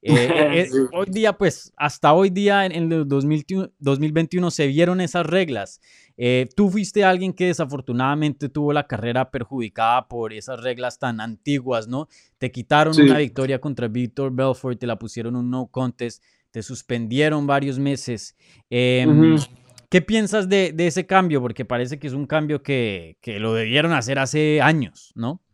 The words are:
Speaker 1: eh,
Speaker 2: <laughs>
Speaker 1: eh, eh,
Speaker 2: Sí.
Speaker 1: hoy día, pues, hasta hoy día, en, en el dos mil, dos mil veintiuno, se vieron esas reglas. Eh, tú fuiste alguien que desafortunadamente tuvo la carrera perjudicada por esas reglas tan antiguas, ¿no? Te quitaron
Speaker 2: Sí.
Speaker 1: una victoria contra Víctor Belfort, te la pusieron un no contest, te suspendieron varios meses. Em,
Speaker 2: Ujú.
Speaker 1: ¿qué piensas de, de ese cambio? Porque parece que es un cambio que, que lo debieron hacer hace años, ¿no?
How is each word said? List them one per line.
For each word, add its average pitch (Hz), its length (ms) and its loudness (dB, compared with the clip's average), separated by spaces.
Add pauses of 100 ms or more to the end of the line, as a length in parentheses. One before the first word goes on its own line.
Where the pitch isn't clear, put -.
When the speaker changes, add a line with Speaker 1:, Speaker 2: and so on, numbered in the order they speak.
Speaker 1:
eh, - 100 2
Speaker 2:
<laughs> 123 180 6
Speaker 1:
eh, 151 300 4
eh, 151 100 0
Speaker 2:
Sí. 131 80 0 (140)
Speaker 1:
hoy 185 160 -2
día, 214 260 0
pues, - 420 -2
hasta 147 360 2
hoy 190 180 6
día, 202 360 2
en, 185 60 -4
en 165 200 -2
el 156 160 0
dos 139 160 0
mil, 151 200 0 (340)
dos 139 220 0
mil 156 120 0
veintiuno, 165 380 0
se 151 160 -2
vieron 170 340 2
esas 175 260 -2
reglas. 151 540 -4 (380)
Eh, 123 380 2
tú 202 140 4
fuiste 202 340 0
alguien 185 280 2
que 180 140 -2
desafortunadamente 143 1000 -2
tuvo 147 240 -2
la 147 140 -2
carrera 120 440 -4
perjudicada 120 800 -2
por 113 240 -8
esas 113 300 -12
reglas 123 360 -6
tan 117 220 -6
antiguas, 117 680 -4
¿no? 135 200 -6 (300)
Te 127 120 -4
quitaron 151 440 2
Speaker 2:
Sí. 151 80 8
Speaker 1:
una 139 160 8
victoria 135 420 -2
contra 127 280 -6
Víctor 123 440 -4
Belfort, 127 460 -2
te 123 80 -8
la 113 120 -4
pusieron 117 380 -8
un 123 140 -4
no 127 160 -4
contest, 123 560 -6 (280)
te 113 120 -10
suspendieron 131 840 -2
varios 139 320 0
meses. 139 560 -6 (360)
Em, 131 640 4
Speaker 2:
Ujú. 151 100 0 (460)
Speaker 1:
¿qué 180 100 4
piensas 208 480 0
de, 190 240 2
de 165 140 0
ese 185 200 -2
cambio? 180 360 2
Porque 120 240 -6
parece 127 320 -4
que 147 80 -12
es 127 80 -6
un 143 120 -6
cambio 151 360 -2
que, 110 580 -4
que 104 180 -10
lo 110 140 -2
debieron 120 400 0
hacer 135 260 -2
hace 151 440 0
años, 147 520 0
¿no? 123 260 -8 (140)